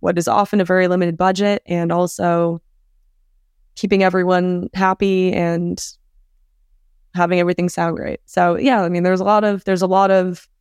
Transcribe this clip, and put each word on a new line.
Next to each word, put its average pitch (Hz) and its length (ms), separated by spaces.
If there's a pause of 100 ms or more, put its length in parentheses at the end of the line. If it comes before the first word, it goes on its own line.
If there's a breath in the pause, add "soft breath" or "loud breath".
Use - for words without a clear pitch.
what 175 180
is 165 100
often 202 320
a 185 40
very 185 240
limited 175 280
budget 190 500
and 170 260
also 170 680 (1160)
keeping 196 260
everyone 180 720
happy 190 580
and 175 480 (1300)
having 175 260
everything 175 280
sound 170 280
great. - 300
So 175 300
yeah, 247 260
I 175 60
mean, 175 160
there's 185 160
a 190 40
lot 208 200
of, 202 200
there's 185 180
a 190 40
lot 190 240
of, 185 380 (120)